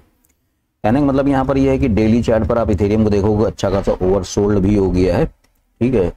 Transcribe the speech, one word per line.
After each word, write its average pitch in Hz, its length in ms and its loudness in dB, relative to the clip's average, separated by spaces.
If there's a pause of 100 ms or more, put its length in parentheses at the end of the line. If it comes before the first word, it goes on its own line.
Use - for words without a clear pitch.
(840)
कहने 120 160 0
का 147 60 2
मतलब 139 220 0
यहाँ 135 180 0
पर 135 120 -2
यह 135 140 2
है 135 80 0
कि 139 80 0
daily 110 360 2
chart 110 240 0
पर 117 100 0
आप 113 100 0
Ethereum 107 360 0
को 107 60 0
देखोगे, 104 360 0
अच्छा 98 240 -4
खासा 98 220 -2
oversold 101 680 0
भी 98 160 2
हो 95 160 0
गया 90 260 0
है, 156 80 0
ठीक - 680 -8
है, 90 240 0